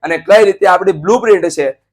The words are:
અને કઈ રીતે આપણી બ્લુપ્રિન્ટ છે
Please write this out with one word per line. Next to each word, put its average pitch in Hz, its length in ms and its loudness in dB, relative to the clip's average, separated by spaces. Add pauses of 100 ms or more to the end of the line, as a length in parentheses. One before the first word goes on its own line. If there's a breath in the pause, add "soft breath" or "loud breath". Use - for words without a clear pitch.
અને 160 140 -6
કઈ 196 280 2
રીતે 196 220 -2
આપણી 185 240 0
બ્લુપ્રિન્ટ 190 580 0
છે 151 180 -4 (260)